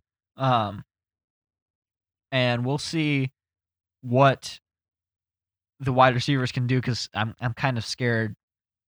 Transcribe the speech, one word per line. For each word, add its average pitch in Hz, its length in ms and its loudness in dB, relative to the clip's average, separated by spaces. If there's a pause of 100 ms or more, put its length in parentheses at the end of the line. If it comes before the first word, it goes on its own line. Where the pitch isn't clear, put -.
(380)
Um, 113 460 0 (1500)
and 123 340 0
we'll 139 120 -2
see 147 540 -2 (680)
what 127 580 2 (1200)
the 131 100 -2
wide 127 240 6
receivers 127 380 0
can 123 140 -2
do, 127 140 2
'cause - 320 -4
I'm, 107 280 -4
I'm 117 120 -4
kind 131 240 -2
of 110 60 -6
scared 113 520 -2 (520)